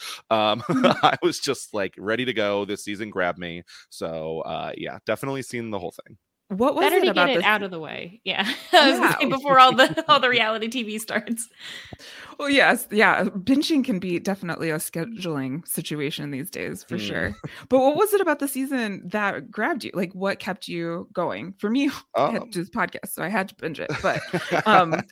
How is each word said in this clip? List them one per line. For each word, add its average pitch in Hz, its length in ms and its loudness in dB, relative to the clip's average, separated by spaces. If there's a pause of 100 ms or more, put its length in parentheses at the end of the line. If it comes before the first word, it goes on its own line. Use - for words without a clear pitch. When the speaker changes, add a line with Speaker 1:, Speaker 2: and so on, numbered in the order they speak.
(300)
Speaker 1:
Um, 107 380 2
<laughs> - 20 -2
Speaker 2:
Mm-hmm. 254 360 4
Speaker 1:
I 139 180 4
was 170 160 0
just, - 340 -6
like, 95 240 -4
ready 110 280 -2
to 123 80 -2
go. 101 320 0
This 98 180 -6
season 104 260 -8
grabbed 90 300 -2
me. 87 240 -10 (260)
So, 80 520 -6
uh, 78 360 -6
yeah, 76 280 -10
definitely 135 380 -4
seen 117 280 -8
the 98 80 -4
whole 85 140 -10 (120)
thing. 110 120 -20 (320)
Speaker 2:
What 233 260 0
was 330 80 0
Speaker 3:
Better 359 140 4
Speaker 2:
it 381 80 4
Speaker 3:
to 330 60 4
Speaker 2:
about 180 160 4
Speaker 3:
get 254 60 2
it - 40 2
Speaker 2:
this 180 80 2
Speaker 3:
out 208 180 4
of 190 80 -8
the 170 80 -8
way. 175 460 -12
Yeah. 190 180 0
<laughs> 262 300 -6
I 302 180 8
was - 80 2
gonna 220 100 4
Speaker 2:
Yeah. - 80 2
Speaker 3:
say 294 80 0
before 269 340 4
all 254 140 10
the, 311 340 4
all 294 120 8
the 240 100 2
reality 226 380 0
T 233 160 -4
V 214 160 -6
starts. 226 480 -6 (880)
Speaker 2:
Well, 285 120 -2
yes. 220 420 6
Yeah. 196 320 6
Binging 262 600 2
can 208 140 -2
be 175 220 -4
definitely 170 500 -4
a 156 60 0
scheduling 165 920 -6
situation 147 600 -6
these 143 220 -8
days, - 320 -8
for - 120 -10
Speaker 1:
Hmm. 107 60 -4
Speaker 2:
sure. 98 340 -4 (340)
But 262 100 6
what 277 160 6
was 403 180 2
it 392 80 4
about 311 160 0
the 277 100 -4
season 262 600 -4
that 196 420 -4
grabbed 240 340 -4
you? - 120 -10
Like, 180 180 -4
what 190 240 -4
kept - 300 -8
you 170 440 -6
going? 170 460 -4
For 208 140 -2
me, 277 180 2 (140)
<laughs> - 120 -8
I 139 160 2
had 226 60 -2
to - 60 -6
Speaker 1:
Um, - 80 -18
Speaker 2:
do 185 80 -6
this 175 100 -6
podcast, - 440 -6
so - 100 -8
I 165 60 -4
had 190 200 -2
to - 60 -20
binge 156 240 -8
it. - 100 -6 (140)
But, 151 180 0 (220)
Speaker 1:
<laughs> 156 240 -2
Speaker 2:
um, 180 260 4
I - 180 -2